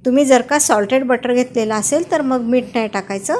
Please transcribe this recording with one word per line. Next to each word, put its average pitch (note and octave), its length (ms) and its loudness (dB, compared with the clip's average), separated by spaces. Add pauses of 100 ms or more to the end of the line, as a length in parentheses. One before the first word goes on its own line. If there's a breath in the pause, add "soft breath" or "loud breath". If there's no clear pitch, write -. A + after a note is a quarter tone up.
तुम्ही C4+ 200 4
जर C4 160 6
का D4 180 0
सॉल्टेड B3+ 440 2
बटर B3 300 -2
घेतलेलं A#3+ 400 -2
असेल, C#4 380 -2
तर D#4+ 100 0
मग C4 200 -2
मीठ A#3+ 220 0 (120)
नाही A3 120 -2
टाकायचं. G3 520 -6